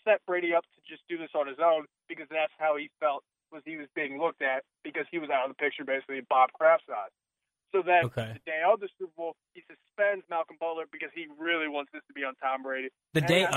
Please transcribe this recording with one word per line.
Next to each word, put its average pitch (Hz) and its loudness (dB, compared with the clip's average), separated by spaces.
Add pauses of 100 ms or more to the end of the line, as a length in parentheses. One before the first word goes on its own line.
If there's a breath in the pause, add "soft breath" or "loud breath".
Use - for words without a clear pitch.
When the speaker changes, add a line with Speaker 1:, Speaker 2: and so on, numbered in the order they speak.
Speaker 1:
set 208 4
Brady 175 0
up 170 4
to - -20
just 156 -18
do 170 -6
this 160 -12
on 147 0
his 135 -10
own 160 4 (220)
because 160 -12
that's 156 -2
how 156 2
he 151 -8
felt 143 0 (300)
was 151 -16
he 160 -10
was 147 -12
being 139 -4
looked 160 -2
at 135 0 (220)
because 151 -6
he 170 -6
was 156 -6
out 135 2
of - -10
the 131 -16
picture 147 -2
basically 135 -4
in 123 -10
Bob 131 6
Kraft's 160 6
eyes. 104 -8 (640)
So 196 2
then 175 4
Speaker 2:
Okay. 113 -6
Speaker 1:
the 110 -12
day 160 -2
of 208 6
the 196 -8 (100)
Super 180 -10
Bowl, 165 -8 (180)
he 170 -20
suspends 202 -2
Malcolm 165 -4
Butler 165 -4
because 156 -10
he 165 -10 (120)
really 165 0
wants 143 -4
this 151 -16
to 143 -20
be 139 -6
on 131 -6
Tom 135 -4
Brady. 131 -6 (260)
Speaker 2:
The 160 2
Speaker 1:
And 139 0
Speaker 2:
day 180 4
Speaker 1:
I - -4